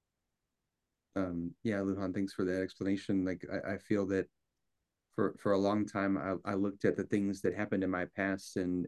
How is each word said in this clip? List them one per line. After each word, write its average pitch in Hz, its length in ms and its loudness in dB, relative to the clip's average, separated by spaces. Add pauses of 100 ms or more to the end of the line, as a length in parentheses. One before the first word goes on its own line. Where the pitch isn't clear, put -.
(1160)
Um, 87 360 -2 (120)
yeah, 107 140 0
Luhan, 95 360 0
thanks 98 200 -2
for 95 120 0
that 92 160 0
explanation. 95 640 0
Like, 92 260 -4
I, 98 220 -4
I 98 40 -4
feel 101 300 0
that 95 200 2 (880)
for, 104 240 0
for 101 140 2
a 98 40 6
long 101 300 2
time, 98 300 0
I, 92 340 -2
I - 20 0
looked 101 320 0
at 98 100 4
the 98 80 -2
things 98 380 0
that 90 140 2
happened 101 280 0
in 92 60 2
my 92 160 0
past 98 520 -2
and, 90 300 0